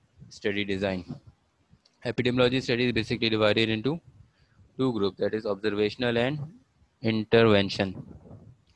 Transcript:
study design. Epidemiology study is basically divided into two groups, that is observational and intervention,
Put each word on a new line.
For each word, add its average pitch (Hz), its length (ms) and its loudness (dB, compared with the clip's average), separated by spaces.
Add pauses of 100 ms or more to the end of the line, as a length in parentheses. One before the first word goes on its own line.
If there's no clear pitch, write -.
(280)
study 101 340 -4
design. 95 400 -4 (1040)
Epidemiology 123 580 2
study 123 260 0
is 120 40 0
basically 113 380 -2
divided 110 400 2
into 113 280 -2 (800)
two 131 160 0
groups, 98 240 -2
that 101 160 -2
is 110 140 -4
observational 104 720 -2
and 131 200 0 (640)
intervention, 107 920 2 (800)